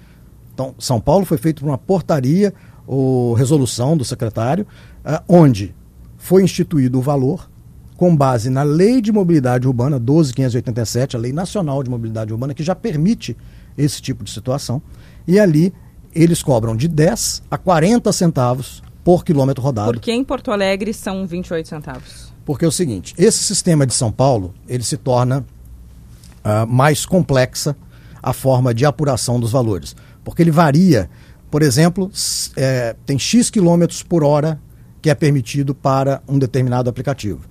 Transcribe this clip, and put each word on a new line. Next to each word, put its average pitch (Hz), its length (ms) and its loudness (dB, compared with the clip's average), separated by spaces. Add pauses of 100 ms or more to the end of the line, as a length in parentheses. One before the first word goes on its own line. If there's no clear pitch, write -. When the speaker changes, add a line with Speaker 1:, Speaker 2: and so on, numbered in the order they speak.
(540)
Speaker 1:
Então, 131 260 -8
São 120 220 -2
Paulo 180 240 2
foi 165 120 -2
feito 160 240 -2
por 139 60 -6
uma 139 100 -2
portaria 175 760 0 (340)
ou 127 460 0
resolução 131 640 0
do 123 80 -2
secretário, 127 600 -4 (380)
eh, 156 240 -4
onde 123 480 4 (420)
foi 190 260 4
instituído 139 540 0
o 123 40 0
valor 143 480 -2 (480)
com 175 180 4
base 131 340 0
na 131 140 0
Lei 190 380 4
de 214 100 0
Mobilidade 143 560 2
Urbana 131 320 0
doze 135 340 2
quinhentos 131 200 0
e 127 40 -2
oitenta 120 240 -4
e 107 40 -2
sete, 131 320 -2
a - 20 -4
Lei 120 140 -6
Nacional 156 500 -4
de 123 60 -6
Mobilidade 110 420 -6
Urbana, 127 220 -6
que 156 100 -8
já 180 100 -2
permite 180 640 -2 (420)
esse 143 240 -2
tipo 120 220 -8
de - 80 -12
situação. 127 500 -6 (460)
E 180 100 4
ali 175 360 4 (420)
eles 165 260 2
cobram 113 340 0
de 131 120 -2
dez 165 640 0
a 143 60 -4
quarenta 190 560 2
centavos 131 680 -2 (220)
por 175 220 4
quilômetro 139 360 0
rodado. 117 300 -2
Speaker 2:
Por 113 80 -6
que 233 140 -4
em 247 100 -2
Porto 262 280 -6
Alegre 196 420 -2
são 190 340 -6
vinte 175 200 -8
e 185 60 -8
oito 160 140 -6
centavos? - 640 -16 (120)
Speaker 1:
Porque 143 180 -4
é 165 40 2
o 156 40 2
seguinte, 117 460 -4
esse 196 220 4
sistema 160 460 0
de 120 80 -2
São 113 180 -2
Paulo, 113 420 0 (140)
ele 123 160 -6
se - 140 -6
torna, 123 480 0 (1000)
ah, 107 220 0
mais 127 400 2
complexa 143 720 0 (480)
a 127 100 -2
forma 127 400 2
de 117 120 0
apuração 135 540 -2
dos 113 120 -2
valores. 107 440 -2 (280)
Porque - 180 -4
ele 170 100 4
varia, 151 580 4 (420)
por 151 100 0
exemplo, 170 520 2
s-, - 420 -6
é, 131 400 -2 (100)
tem 139 140 -2
X - 300 2
quilômetros 170 520 2
por 170 220 0
hora 147 360 2 (420)
que 156 80 0
é 147 60 4
permitido 143 600 -2
para 135 520 0
um 139 120 0
determinado 123 500 0
aplicativo. 113 600 -6